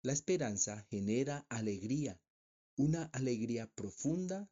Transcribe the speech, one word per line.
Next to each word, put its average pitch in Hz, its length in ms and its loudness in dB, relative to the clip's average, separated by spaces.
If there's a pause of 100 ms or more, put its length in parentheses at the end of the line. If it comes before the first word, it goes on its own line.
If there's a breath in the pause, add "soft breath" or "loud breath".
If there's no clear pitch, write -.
La 131 120 2
esperanza 107 760 0
genera 123 600 0
alegría, 110 720 -2 (560)
una 156 340 4
alegría 117 640 0
profunda 180 760 -2